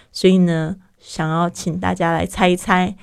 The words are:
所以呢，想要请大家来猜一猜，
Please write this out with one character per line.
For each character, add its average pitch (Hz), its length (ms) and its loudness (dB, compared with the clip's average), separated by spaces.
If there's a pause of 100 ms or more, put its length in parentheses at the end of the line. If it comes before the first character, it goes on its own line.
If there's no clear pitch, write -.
(140)
所 - 140 2
以 190 80 6
呢， 170 400 2 (220)
想 - 280 -6
要 165 220 0
请 180 320 -6
大 180 140 -2
家 170 180 -2
来 165 140 -2
猜 185 240 2
一 180 40 2
猜， 180 480 0